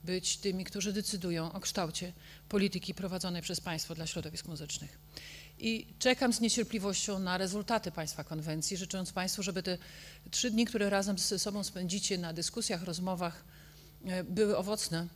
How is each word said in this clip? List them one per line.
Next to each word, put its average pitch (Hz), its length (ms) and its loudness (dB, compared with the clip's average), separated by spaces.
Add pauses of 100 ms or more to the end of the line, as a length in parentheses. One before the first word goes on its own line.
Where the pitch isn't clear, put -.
być 180 320 0
tymi, 185 280 0
którzy 202 280 -2
decydują 175 600 0
o 190 80 -6
kształcie 180 520 -2 (360)
polityki 190 460 2
prowadzonej 180 480 -2
przez 170 180 -2
państwo 165 340 -2
dla 160 120 -4
środowisk 160 400 -6
muzycznych. 147 520 -8 (600)
I 226 280 0 (120)
czekam 254 340 6
z 220 80 2
niecierpliwością 202 760 2
na 185 200 2
rezultaty 208 520 2
państwa 156 340 -4
konwencji, 156 520 -2
życząc 185 360 -4
państwu, 185 300 0
żeby 185 200 -2
te 180 160 0 (520)
trzy - 200 2
dni, 226 160 6
które 208 240 2
razem 196 280 4
ze 185 200 2
sobą 202 260 0
spędzicie 185 540 0
na 170 140 -4
dyskusjach, 175 500 -2
rozmowach, 175 600 -2 (640)
e, 185 180 0
były 202 320 4
owocne 180 600 0